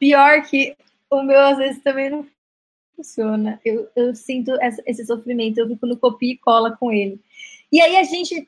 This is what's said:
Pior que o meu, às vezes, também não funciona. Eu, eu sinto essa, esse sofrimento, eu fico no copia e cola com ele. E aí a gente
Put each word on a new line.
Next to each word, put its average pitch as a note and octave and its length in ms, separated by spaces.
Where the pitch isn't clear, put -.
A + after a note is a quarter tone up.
Pior C#4+ 420
que C4+ 340
o C4+ 120
meu, C4+ 160
às C#4 200
vezes, C4+ 220
também C4+ 300
não D4 160
funciona. G#3+ 680
Eu, A3 300
eu B3 220
sinto B3+ 340
essa, A#3+ 240
esse A#3 220
sofrimento, A#3 520
eu A3+ 100
fico A#3+ 180
no A#3+ 100
copia B3 360
e B3+ 60
cola A3+ 380
com B3 140
ele. G3+ 300
E D#4+ 100
aí E4+ 160
a F#4+ 60
gente E4+ 460